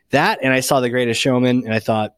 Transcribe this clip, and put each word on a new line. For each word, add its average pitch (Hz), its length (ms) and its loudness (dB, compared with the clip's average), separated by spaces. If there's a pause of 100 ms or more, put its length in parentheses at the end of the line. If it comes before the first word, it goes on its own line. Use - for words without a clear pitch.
(120)
That, 175 300 2
and 131 120 2
I 131 80 2
saw 139 180 0
The 123 100 0
Greatest 120 300 -2
Showman, 123 460 2
and 110 80 -4
I 110 60 0
thought, 107 380 -4